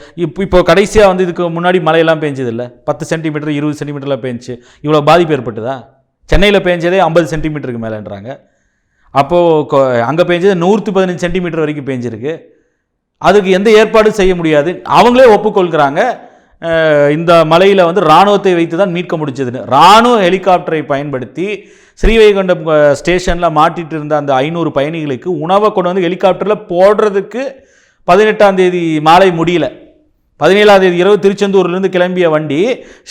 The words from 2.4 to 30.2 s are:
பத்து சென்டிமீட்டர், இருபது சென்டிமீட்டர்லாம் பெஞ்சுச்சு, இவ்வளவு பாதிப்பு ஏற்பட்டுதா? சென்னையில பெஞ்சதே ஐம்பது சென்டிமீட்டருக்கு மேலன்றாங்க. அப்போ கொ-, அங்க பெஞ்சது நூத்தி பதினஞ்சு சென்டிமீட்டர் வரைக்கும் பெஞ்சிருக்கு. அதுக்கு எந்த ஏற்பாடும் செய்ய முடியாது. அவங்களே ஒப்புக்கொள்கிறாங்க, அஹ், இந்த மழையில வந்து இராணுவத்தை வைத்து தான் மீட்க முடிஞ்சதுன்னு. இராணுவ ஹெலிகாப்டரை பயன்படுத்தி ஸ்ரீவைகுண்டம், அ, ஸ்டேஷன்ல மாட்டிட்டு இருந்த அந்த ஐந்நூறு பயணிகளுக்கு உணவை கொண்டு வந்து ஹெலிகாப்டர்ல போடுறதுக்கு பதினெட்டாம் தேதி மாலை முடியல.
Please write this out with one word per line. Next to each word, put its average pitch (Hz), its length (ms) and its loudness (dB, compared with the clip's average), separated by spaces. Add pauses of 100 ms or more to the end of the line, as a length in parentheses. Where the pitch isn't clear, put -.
பத்து 151 200 -6
சென்டிமீட்டர், 156 460 -6
இருபது 147 260 -4
சென்டிமீட்டர்லாம் 139 480 -8
பெஞ்சுச்சு, 120 340 -10 (220)
இவ்வளவு 147 240 -2
பாதிப்பு 160 300 2
ஏற்பட்டுதா? 120 500 -8 (400)
சென்னையில 196 340 2
பெஞ்சதே 175 400 -2
ஐம்பது 165 380 0
சென்டிமீட்டருக்கு 139 460 -8
மேலன்றாங்க. 107 580 -12 (680)
அப்போ 160 600 0
கொ-, 131 300 2
அங்க 143 220 -2
பெஞ்சது 175 320 0
நூத்தி 196 380 0
பதினஞ்சு 180 220 0
சென்டிமீட்டர் 175 440 -4
வரைக்கும் 151 280 -4
பெஞ்சிருக்கு. 127 520 -8 (800)
அதுக்கு 185 320 2
எந்த 196 200 2
ஏற்பாடும் 220 420 4
செய்ய 185 220 0
முடியாது. 160 480 -2 (200)
அவங்களே 247 240 6 (100)
ஒப்புக்கொள்கிறாங்க, 165 640 0 (600)
அஹ், 160 500 0
இந்த 165 340 4
மழையில 185 400 4
வந்து 170 160 0
இராணுவத்தை 190 540 2
வைத்து 165 220 -2
தான் 190 140 0
மீட்க 170 260 -6
முடிஞ்சதுன்னு. 127 500 -8
இராணுவ 208 560 4
ஹெலிகாப்டரை 180 640 0
பயன்படுத்தி 147 800 -8 (380)
ஸ்ரீவைகுண்டம், 196 680 2
அ, 147 360 2
ஸ்டேஷன்ல 175 520 -2
மாட்டிட்டு 165 360 0
இருந்த 151 240 -4
அந்த 139 180 -2
ஐந்நூறு 156 400 -2
பயணிகளுக்கு 147 520 -4
உணவை 185 460 0
கொண்டு 180 200 -2
வந்து 185 160 -2
ஹெலிகாப்டர்ல 185 460 -2 (140)
போடுறதுக்கு 202 840 0 (520)
பதினெட்டாம் 208 500 2
தேதி 180 460 0
மாலை 175 300 4
முடியல. 165 420 -2 (640)